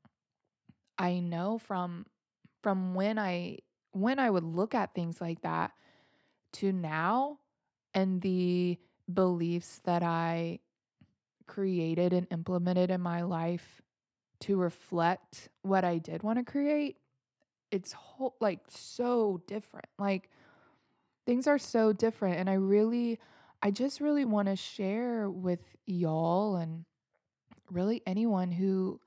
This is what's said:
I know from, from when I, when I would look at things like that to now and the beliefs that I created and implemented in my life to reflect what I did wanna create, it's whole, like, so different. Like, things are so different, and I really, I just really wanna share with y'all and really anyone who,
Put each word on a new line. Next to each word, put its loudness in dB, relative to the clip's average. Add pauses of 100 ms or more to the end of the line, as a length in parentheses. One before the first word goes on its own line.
(960)
I 0
know -2
from, -6 (580)
from 0
when 0
I, -4 (340)
when 0
I 4
would 2
look 0
at 0
things -4
like -6
that -2 (800)
to 0
now 0 (540)
and 2
the 2 (320)
beliefs 0
that 2
I -2 (880)
created 0
and 2
implemented 0
in 0
my -2
life -4 (600)
to 0
reflect -2 (120)
what 2
I 2
did -6
wanna 0
create, 0 (720)
it's -4
whole, -8
like, 0
so -2
different. -12 (100)
Like, -2 (960)
things 2
are 6
so 4
different, 0
and 0
I 2
really, 2 (420)
I 2
just -2
really 2
wanna 2
share -4
with -4 (100)
y'all 2
and -6 (840)
really 0
anyone 0
who, 0